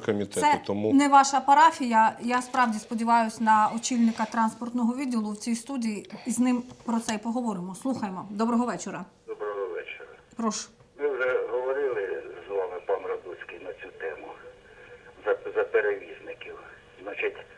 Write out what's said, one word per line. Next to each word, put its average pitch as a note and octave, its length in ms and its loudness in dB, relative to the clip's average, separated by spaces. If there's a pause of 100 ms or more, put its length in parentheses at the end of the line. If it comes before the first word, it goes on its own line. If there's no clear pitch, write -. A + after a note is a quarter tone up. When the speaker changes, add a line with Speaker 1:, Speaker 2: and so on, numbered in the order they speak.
Speaker 1:
Гаразд. - 40 -12
Speaker 2:
комітету. G2+ 360 -2
Speaker 1:
Це G3 260 2
Speaker 2:
Тому G#2 280 0
Speaker 1:
не C#4+ 140 6
ваша C4+ 320 6
парафія. C4 840 6
Я B3 200 0
справді A#3+ 360 0
сподіваюсь A3+ 600 2
на G#3+ 360 6
очільника A3+ 480 4
транспортного A#3 720 0
відділу A#3+ 360 -2
в G#3+ 40 -8
цій A#3 180 -2
студії. A3+ 560 -4 (160)
І C4 40 -2
з A3 80 -2
ним B3 240 2 (220)
про A#3 160 0
це A3+ 140 -4
й G#3+ 40 -2
поговоримо. G#3+ 560 -4
Слухаємо. F#3+ 560 -6
Доброго A#3 360 2
вечора. F3+ 380 -6 (220)
Speaker 3:
Доброго G2+ 400 -6
вечора. - 420 -10 (280)
Speaker 1:
Прошу. A3 320 -4 (300)
Speaker 3:
Ми C#3+ 100 0
вже B2+ 420 0
говорили B2+ 720 -2 (260)
з - 20 -8
вами, F#2+ 360 -4
пан F#2+ 160 0
Радуцький, - 640 -10
на - 80 -10
цю - 160 -14 (100)
тему - 280 -10 (1000)
за, G2+ 120 2 (180)
за G#2+ 100 0
перевізників. - 960 -4 (440)
Значить, - 340 -6 (220)